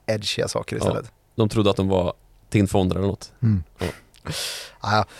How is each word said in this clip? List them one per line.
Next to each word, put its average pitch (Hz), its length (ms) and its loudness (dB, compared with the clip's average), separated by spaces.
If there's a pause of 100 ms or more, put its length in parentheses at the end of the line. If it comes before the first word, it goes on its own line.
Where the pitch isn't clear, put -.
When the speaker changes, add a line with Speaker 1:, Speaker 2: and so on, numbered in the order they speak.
Speaker 1:
edgiga 107 420 -2
saker 107 280 -6
Speaker 2:
Ja. 110 40 -6
Speaker 1:
istället. - 320 -2 (220)
Speaker 2:
De 110 140 2
trodde 101 220 2
att 95 60 0
de 95 120 0
var 90 240 0 (380)
TIN-fonder 95 460 2
eller 92 100 0
något. - 260 -6 (100)
Speaker 1:
Mm. 107 200 2 (160)
Speaker 2:
Ja. 92 80 -4 (960)
Speaker 1:
Ja, 104 220 2 (160)